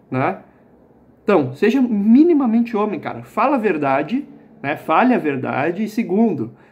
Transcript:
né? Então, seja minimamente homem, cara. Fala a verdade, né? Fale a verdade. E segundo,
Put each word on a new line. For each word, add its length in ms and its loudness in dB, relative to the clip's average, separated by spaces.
né? 280 -2
Então, 320 0
seja 280 0
minimamente 960 2
homem, 200 -4
cara. 260 -10
Fala 340 -2
a 20 -2
verdade, 640 -2
né? 140 -6
Fale 360 2
a 40 2
verdade. 640 -2
E 60 -6
segundo, 600 -2